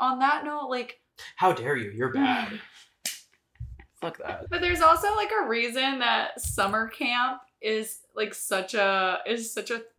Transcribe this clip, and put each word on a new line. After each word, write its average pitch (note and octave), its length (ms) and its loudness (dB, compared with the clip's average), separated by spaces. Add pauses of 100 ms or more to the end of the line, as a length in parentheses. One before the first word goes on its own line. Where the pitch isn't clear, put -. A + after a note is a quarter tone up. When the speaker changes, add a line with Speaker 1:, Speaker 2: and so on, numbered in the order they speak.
Speaker 1:
on B3+ 180 0
that D4 240 2
note, D4 260 -6
like B3 300 -6 (380)
Speaker 2:
How F#3 160 6
dare B2+ 240 0
you? G#2 140 -6
You're A#2+ 200 -2
bad. B2 540 0
Speaker 1:
<sighs> - 40 -20 (1300)
Speaker 2:
Fuck - 180 -6
that. - 300 -10
Speaker 1:
But F4+ 120 -2
there's F4 200 2
also, E4+ 340 6
like, G#4 140 0 (140)
a C4+ 40 -2
reason A#3+ 520 0
that A#3 400 0
summer G#3+ 480 0
camp B3 540 -2 (200)
is, A3 380 -4 (160)
like, G#3+ 180 -2
such F#3+ 400 -2
a, G3 540 2
is A3+ 260 -4
such G#3 180 -6
a, A#3 100 -4 (180)